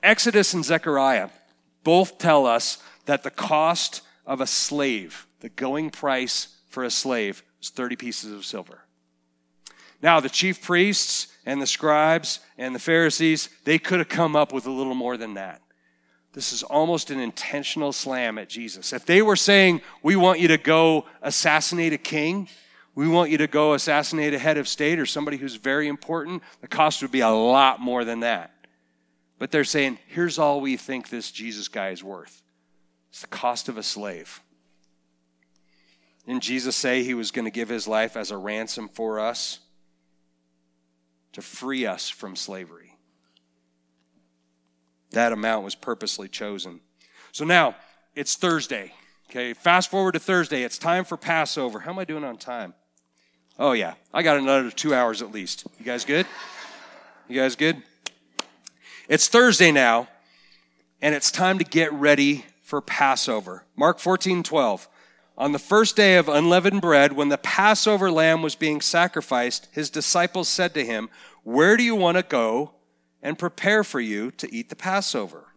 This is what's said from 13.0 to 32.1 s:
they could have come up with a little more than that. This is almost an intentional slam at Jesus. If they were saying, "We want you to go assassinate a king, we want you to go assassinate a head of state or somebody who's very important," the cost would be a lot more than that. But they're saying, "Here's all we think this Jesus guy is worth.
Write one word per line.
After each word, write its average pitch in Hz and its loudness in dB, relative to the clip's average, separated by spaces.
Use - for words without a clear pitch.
they 160 2
could 185 -2
have 165 -2
come 160 0
up 147 2
with 127 -6
a 131 -6
little 131 -4
more 123 -4
than 110 -10
that. 95 -14
This - -8
is 120 -8
almost 156 0
an 135 -6
intentional 143 -6
slam 123 -4
at 101 -12
Jesus. 113 -12
If 127 -10
they 180 6
were 214 4
saying, 190 6
"We 190 4
want 180 6
you 170 6
to 160 6
go 160 4
assassinate 156 0
a 143 -4
king, 165 -4
we 147 0
want 165 4
you 156 2
to 151 2
go 151 2
assassinate 147 0
a 139 -4
head 151 0
of 135 -4
state 156 -2
or 135 -2
somebody 147 -6
who's 127 -10
very 139 -2
important," 160 -8
the - -20
cost 156 0
would 135 -8
be 131 0
a 113 4
lot 123 4
more 123 -4
than 113 -6
that. 113 -4
But 131 -8
they're 147 0
saying, 135 -2
"Here's 170 -4
all 147 0
we 135 -4
think 123 -12
this 117 -12
Jesus 110 -12
guy 98 -6
is 92 -14
worth. 95 -18